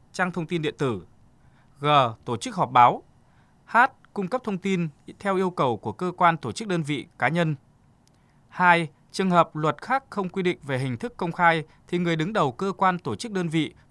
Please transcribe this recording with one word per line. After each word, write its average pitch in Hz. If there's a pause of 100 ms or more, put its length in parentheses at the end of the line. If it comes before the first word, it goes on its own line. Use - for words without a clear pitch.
(140)
trang 185
thông 165
tin 175
điện 151
tử. 117 (800)
G. 143 (380)
Tổ 120
chức 233
họp 135
báo. 131 (640)
H. - (360)
Cung 190
cấp 254
thông 196
tin 180 (320)
theo 196
yêu 185
cầu 135
của 110
cơ 180
quan, 170
tổ -
chức, 226
đơn 170
vị, 139 (140)
cá 120
nhân. 156 (960)
Hai. 170 (220)
Trường 190
hợp 165
luật 151
khác 262
không 190
quy 190
định 175
về 135
hình 127
thức 240
công 175
khai 165 (240)
thì 175
người 170
đứng 160
đầu 160
cơ 190
quan, 185
tổ 143
chức, 226
đơn 180
vị 156 (180)